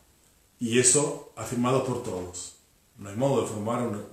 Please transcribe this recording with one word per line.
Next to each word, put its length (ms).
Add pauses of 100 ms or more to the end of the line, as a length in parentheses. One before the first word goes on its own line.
(600)
Y 200
eso 560
afirmado 480
por 200
todos. 520 (420)
No 120
hay 60
modo 260
de 60
formar 340
una, 180 (140)